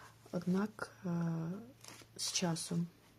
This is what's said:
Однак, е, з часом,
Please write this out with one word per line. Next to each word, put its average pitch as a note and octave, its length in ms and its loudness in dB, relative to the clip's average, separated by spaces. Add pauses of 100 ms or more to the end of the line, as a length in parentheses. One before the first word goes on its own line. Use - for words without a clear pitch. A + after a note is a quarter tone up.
(320)
Однак, F#3+ 600 0 (140)
е, F3+ 40 0 (1080)
з - 140 -2
часом, E3+ 560 2 (300)